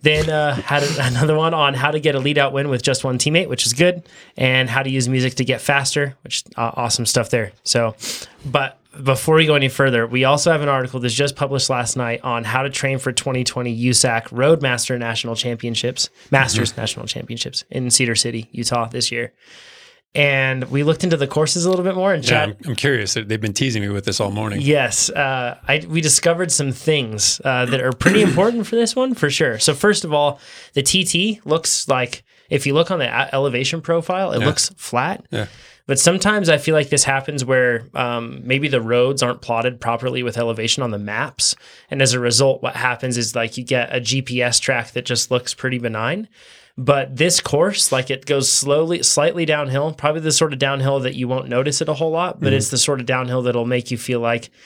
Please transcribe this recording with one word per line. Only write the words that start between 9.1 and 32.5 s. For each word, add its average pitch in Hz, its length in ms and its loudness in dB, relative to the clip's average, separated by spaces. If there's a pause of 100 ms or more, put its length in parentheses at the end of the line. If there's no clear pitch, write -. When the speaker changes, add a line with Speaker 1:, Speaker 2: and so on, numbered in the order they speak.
Speaker 1:
we 160 100 6
go 151 80 4
any 139 140 2
further, 123 360 2
we 123 200 0
also 143 260 4
have 156 120 2
an 143 60 -2
article 131 300 -2
that's 120 160 -2
just 139 220 0
published 135 340 -2
last 123 260 -2
night 117 280 -4
on 117 180 -2
how 120 220 -2
to 139 60 -4
train 135 280 -2
for 131 140 -2
twenty 127 320 -2
twenty 123 280 -4 (120)
usac 120 480 2
Roadmaster 127 680 2
National 117 380 -4
Championships, 117 760 -4 (220)
Masters 120 400 2
Speaker 2:
Mm-hmm. - 80 -10
Speaker 1:
National 113 260 -6
Championships - 640 -8
in 127 200 -4
Cedar 117 260 2
City, 117 340 -4
Utah 120 380 -2
this 120 240 -4
year. 117 200 -6 (800)
And 135 600 2
we 139 100 2
looked 156 220 2
into 170 120 2
the 139 120 0
courses 156 360 0
a 180 60 2
little 180 140 2
bit 185 100 0
more. 185 180 2
And 156 120 -2
Speaker 2:
Yeah, 113 60 2
Speaker 1:
Chad 104 180 2 (160)
Speaker 2:
I'm, 156 60 -8
I'm 117 60 -2
curious. 120 380 0
They, 113 80 -2
they've 107 180 -2
been 107 120 -2
teasing 117 280 -2
me 101 100 -2
with 101 140 -4
this 98 140 -2
all 101 140 0
morning. 104 280 -2
Speaker 1:
Yes. 135 480 2
Uh, 131 480 -2 (120)
I, 151 200 2
we 160 120 -2
discovered 170 500 2
some 139 220 0
things, 123 720 0
uh, 127 220 0
that 127 140 0
are 131 120 0
pretty 202 300 4
important 208 440 2
for - 80 -6
this 233 220 0
one, 262 180 0
for 147 160 0
sure. 127 300 0
So - 120 2
first 202 320 2
of 156 80 -4
all, 147 280 2 (340)
the 139 80 0
T 185 220 2
T 202 400 0
looks - 420 0
like, 127 380 -2 (240)
if - 180 0